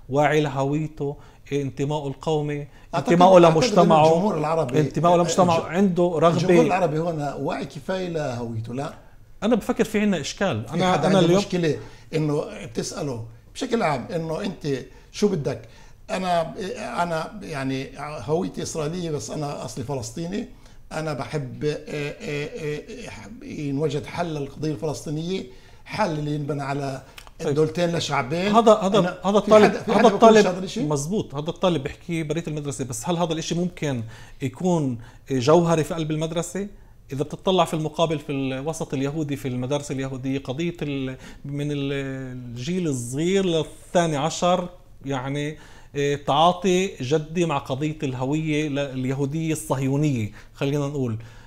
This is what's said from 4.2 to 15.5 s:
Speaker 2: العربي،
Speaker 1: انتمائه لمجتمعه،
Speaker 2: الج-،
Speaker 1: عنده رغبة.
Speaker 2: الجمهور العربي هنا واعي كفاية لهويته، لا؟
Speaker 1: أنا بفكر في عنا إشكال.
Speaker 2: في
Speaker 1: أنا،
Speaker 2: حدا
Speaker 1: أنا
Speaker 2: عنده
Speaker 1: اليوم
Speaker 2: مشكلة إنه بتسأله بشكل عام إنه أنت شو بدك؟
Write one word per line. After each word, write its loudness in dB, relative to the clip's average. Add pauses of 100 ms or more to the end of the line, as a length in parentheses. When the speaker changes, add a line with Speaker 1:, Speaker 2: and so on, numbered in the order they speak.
Speaker 2:
العربي، 0
Speaker 1:
انتمائه 4
لمجتمعه، 4
Speaker 2:
الج-، -2
Speaker 1:
عنده 2
رغبة. 4
Speaker 2:
الجمهور 6
العربي 0
هنا -4
واعي -4
كفاية -6
لهويته، -6
لا؟ -8 (480)
Speaker 1:
أنا 4
بفكر 0
في -2
عنا 2
إشكال. -4
Speaker 2:
في -8
Speaker 1:
أنا، 2
Speaker 2:
حدا 2
Speaker 1:
أنا 6
Speaker 2:
عنده 6
Speaker 1:
اليوم 6
Speaker 2:
مشكلة 0 (380)
إنه 0 (220)
بتسأله -6 (280)
بشكل -2
عام 0
إنه -4
أنت -6 (440)
شو 2
بدك؟ -4 (420)